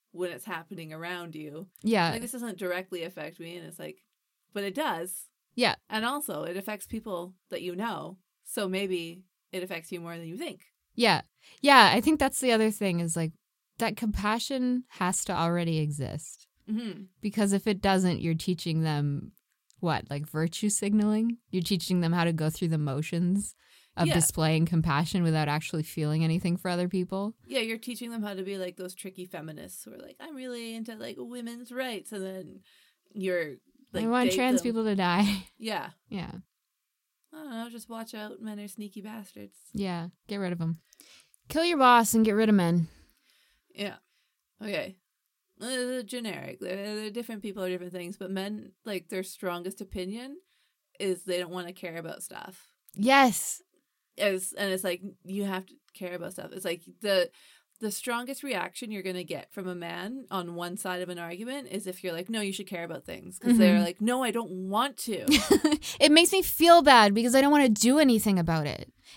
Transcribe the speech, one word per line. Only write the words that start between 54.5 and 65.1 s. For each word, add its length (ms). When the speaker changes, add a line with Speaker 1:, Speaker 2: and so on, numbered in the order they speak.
Speaker 1:
and 160
it's 100
like, 180
you 220
have 220
to 60
care 220
about 180
stuff. 180
It's 140
like 180
the, 280
the 120
strongest 520
reaction 480
you're 120
gonna 200
get 300
from 140
a 80
man 540
on 260
one 200
side 260
of 80
an 100
argument 520
is 160
if 160
you're 80
like, 180
"No, 120
you 100
should 160
care 160
about 220
things." 340
'Cause 180
they're 180
Speaker 2:
Mm-hmm. 100
Speaker 1:
like, 160
"No, 220
I 80
don't 200
want 280
to." 180